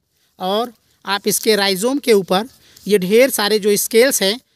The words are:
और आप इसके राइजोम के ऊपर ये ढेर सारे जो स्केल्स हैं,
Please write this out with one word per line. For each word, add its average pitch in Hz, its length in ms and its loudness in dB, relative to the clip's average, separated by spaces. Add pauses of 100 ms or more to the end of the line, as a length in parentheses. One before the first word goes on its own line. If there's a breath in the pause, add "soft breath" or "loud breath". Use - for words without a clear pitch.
(380)
और 208 340 -4 (320)
आप 202 240 -4
इसके 214 280 0
राइजोम 196 420 -2
के 247 140 0
ऊपर 190 360 0 (380 loud breath)
ये 196 120 2
ढेर 220 320 2
सारे 214 280 -2
जो 208 180 0
स्केल्स 240 460 2
हैं, 202 160 -2 (180)